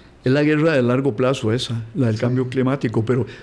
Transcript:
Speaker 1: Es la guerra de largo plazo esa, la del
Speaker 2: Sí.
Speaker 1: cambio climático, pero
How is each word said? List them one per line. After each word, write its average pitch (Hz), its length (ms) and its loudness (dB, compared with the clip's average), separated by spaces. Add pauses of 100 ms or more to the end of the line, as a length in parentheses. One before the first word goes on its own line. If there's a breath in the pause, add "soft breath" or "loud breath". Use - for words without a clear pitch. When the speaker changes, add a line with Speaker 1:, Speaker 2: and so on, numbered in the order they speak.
(220)
Speaker 1:
Es 131 100 2
la 147 100 4
guerra 151 300 2
de 139 80 4
largo 123 340 0
plazo 123 380 0
esa, 117 300 -4 (120)
la 135 120 0
del 113 100 0
Speaker 2:
Sí. - 60 -8
Speaker 1:
cambio 127 260 0
climático, 127 560 0
pero 120 220 0 (160 loud breath)